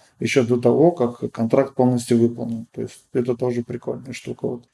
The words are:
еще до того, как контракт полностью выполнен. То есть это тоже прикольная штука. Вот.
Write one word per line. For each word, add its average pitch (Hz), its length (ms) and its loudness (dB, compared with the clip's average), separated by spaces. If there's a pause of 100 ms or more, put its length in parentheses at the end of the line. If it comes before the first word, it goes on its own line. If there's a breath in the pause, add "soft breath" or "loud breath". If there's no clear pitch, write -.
(200 soft breath)
еще 127 260 2
до 123 120 2
того, 123 340 4
как 120 400 -4
контракт 120 420 0
полностью 123 440 2
выполнен. 117 540 -2
То 117 100 -10
есть - 180 -12 (120)
это 127 220 -2
тоже 120 300 -4
прикольная 123 480 -10
штука. - 340 -10
Вот. 120 280 -8